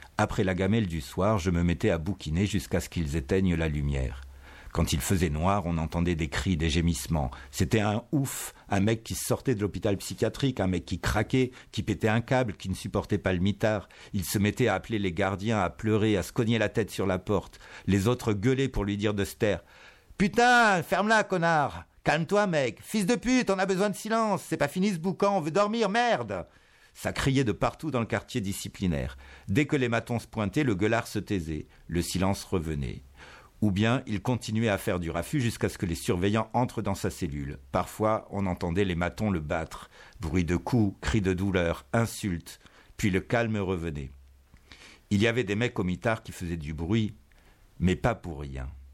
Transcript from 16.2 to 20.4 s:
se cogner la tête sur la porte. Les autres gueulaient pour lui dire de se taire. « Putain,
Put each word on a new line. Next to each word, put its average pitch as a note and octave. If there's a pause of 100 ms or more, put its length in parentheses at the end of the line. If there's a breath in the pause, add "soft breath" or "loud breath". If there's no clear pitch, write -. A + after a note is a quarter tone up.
se -
cogner A#2
la G#2
tête G#2+
sur G2+
la F#2
porte. - (260 loud breath)
Les F#2+
autres B2
gueulaient B2+
pour G2+
lui G2+
dire G#2
de G2
se -
taire. « G#2 (560 loud breath)
Putain, A3